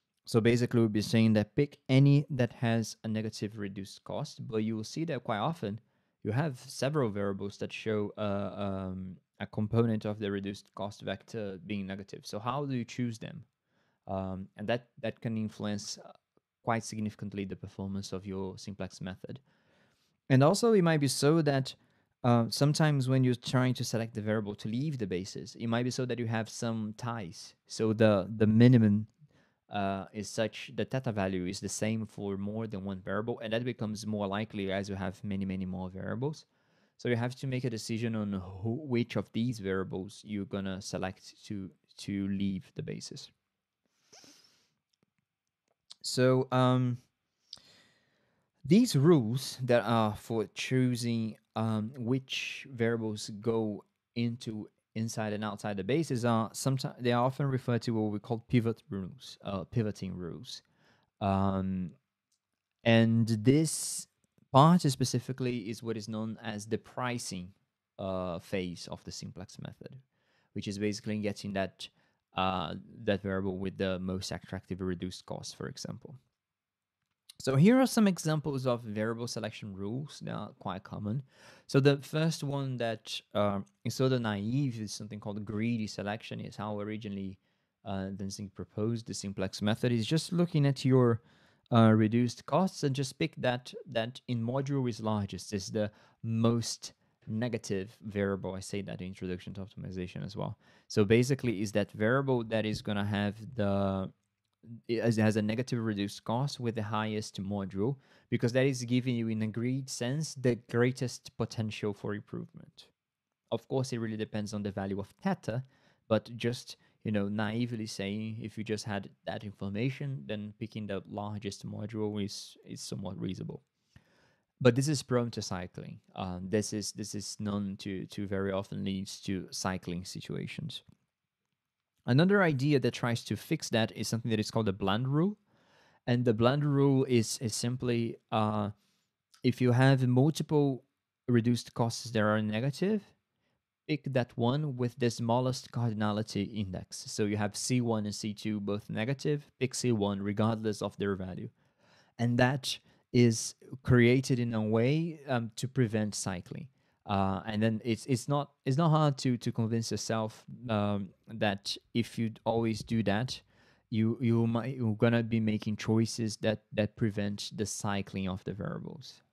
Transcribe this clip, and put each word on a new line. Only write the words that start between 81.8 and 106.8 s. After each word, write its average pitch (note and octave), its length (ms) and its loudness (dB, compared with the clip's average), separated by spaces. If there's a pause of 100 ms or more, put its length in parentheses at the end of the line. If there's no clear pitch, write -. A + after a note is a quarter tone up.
the C#3 180 6
first D#3 440 -2
one C#3 360 -4
that, A2+ 420 -6 (140)
uh, G2+ 260 2 (240)
is A#2 100 -4
sort C3 180 4
of B2 100 2
naive A2+ 580 0
is G#2 140 -6
something G#2+ 260 -10
called G#2 240 -6
greedy A2 420 -2
selection, G#2+ 540 -6
is G#2+ 160 -10
how G#2 240 -6
originally, G2+ 560 -8 (480)
uh, G2 220 -4 (100)
Dunsink G2 380 -8
proposed A2 520 -4
the B2 60 -6
simplex F#2+ 480 -6
method, A2 320 2
is A2+ 140 2
just D#3+ 260 0
looking E3+ 320 2
at C3+ 220 2
your, B2+ 340 6 (500)
uh, A2+ 240 10
reduced A#2 520 4
costs F3+ 380 2
and C3+ 120 2
just C3+ 220 -4
pick E3 180 -2
that, B2+ 360 -2 (200)
that A2+ 260 -2 (100)
in A#2 140 0
module C3+ 460 0
is A2 120 -4
largest, G#2+ 520 -2
is G2+ 180 -4
the G#2 200 0 (320)
most A#2 720 0 (320)
negative A2 760 -4
variable. G2 520 -2
I F#2+ 60 -8
say G2+ 200 -6
that - 220 -8
in F2+ 60 -8
Introduction F#2 460 -8
to G2 60 -10
Optimization F#2 640 -8
as G2 120 -10
well. G2+ 200 -6 (320)
So G#2+ 160 4
basically A#2+ 560 4
is G#2 120 -4
that G2+ 200 0
variable B2 520 2
that A2 200 0
is G#2+ 160 -2
gonna G#2 240 -2
have G2+ 320 0 (180)
the, G2 560 0 (800)
it A2+ 120 0
has, A2 160 4
has A2 200 6
a G#2+ 60 2
negative A2+ 360 -2
reduced G#2 460 -2
cost B2+ 340 -2
with A#2 160 -2
the A2 80 -4